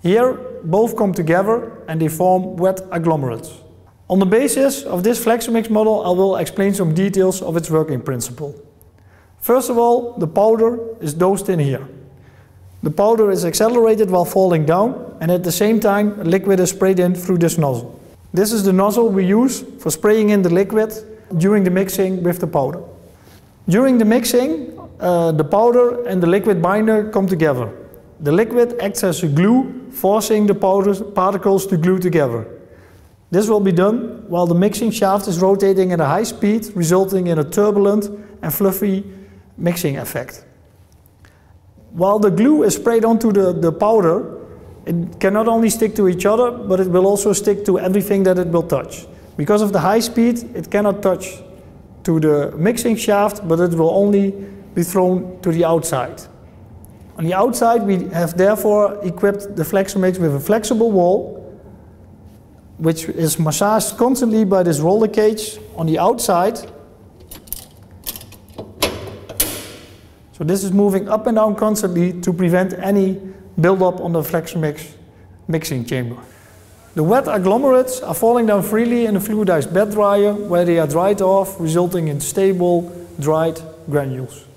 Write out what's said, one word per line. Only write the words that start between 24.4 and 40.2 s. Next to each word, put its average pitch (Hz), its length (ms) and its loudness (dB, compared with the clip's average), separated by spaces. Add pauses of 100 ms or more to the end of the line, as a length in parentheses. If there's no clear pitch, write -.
Uh, 170 340 2
the 156 120 0
powder 240 600 2
and 185 160 0
the 170 40 2
liquid 190 360 2
binder 214 480 2
come 196 160 0
together. 151 440 0 (500)
The 151 120 0
liquid 240 480 2
acts 196 240 -4
as 180 180 -2
a 165 60 0
glue, 214 600 2
forcing 214 560 0
the 202 80 2
powder 196 400 0
particles 196 720 0
to 185 100 0
glue 185 220 2
together. 143 480 0 (840)
This 202 180 0
will 214 120 2
be 190 120 2
done 202 560 0
while 175 180 0
the 170 80 2
mixing 202 360 0
shaft 202 380 0
is 175 120 -2
rotating 190 520 2
at 165 80 0
a 147 60 2
high 170 160 0
speed, 220 520 -2
resulting 185 520 0
in 165 120 0
a 147 60 0
turbulent 208 640 2 (320)
and 160 140 -6
fluffy 196 500 -2 (540)
mixing 170 400 -2
effect. - 460 -10 (1500)